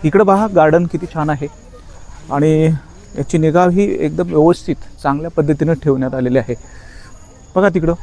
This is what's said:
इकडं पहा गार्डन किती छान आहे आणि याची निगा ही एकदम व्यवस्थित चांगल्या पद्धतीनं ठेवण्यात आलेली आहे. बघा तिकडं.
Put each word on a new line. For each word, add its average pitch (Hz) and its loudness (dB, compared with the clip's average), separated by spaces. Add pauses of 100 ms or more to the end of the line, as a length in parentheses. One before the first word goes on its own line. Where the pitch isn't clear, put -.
इकडं 196 4
पहा 196 2 (100)
गार्डन 160 4
किती 165 -6
छान 156 -4
आहे 143 -4 (840)
आणि 156 2 (480)
याची 151 -2
निगा 160 2
ही 185 0
एकदम 160 -4
व्यवस्थित 165 2 (260)
चांगल्या 147 -4
पद्धतीनं 151 0
ठेवण्यात 135 -2
आलेली 127 0
आहे. 117 -4 (1000)
बघा 190 2
तिकडं. 170 0